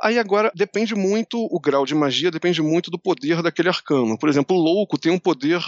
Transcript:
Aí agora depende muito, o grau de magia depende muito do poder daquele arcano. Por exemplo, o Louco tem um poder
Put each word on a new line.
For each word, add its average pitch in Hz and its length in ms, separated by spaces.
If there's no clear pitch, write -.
Aí 233 180
agora 208 360
depende 202 400
muito, 208 440
o 214 220
grau 139 240
de 135 100
magia 147 360
depende 165 320
muito 160 280
do 175 80
poder 170 440
daquele 165 260
arcano. 127 500
Por 156 120
exemplo, 143 260
o 180 40
Louco 165 380
tem 160 140
um 185 60
poder 160 500